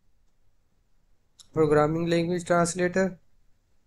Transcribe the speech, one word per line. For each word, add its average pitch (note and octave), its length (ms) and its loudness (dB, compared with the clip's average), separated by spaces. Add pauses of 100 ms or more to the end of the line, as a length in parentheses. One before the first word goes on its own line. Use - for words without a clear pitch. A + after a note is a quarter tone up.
(1500)
programming D#3 560 2
language E3+ 340 -2
translator, F3+ 600 0 (800)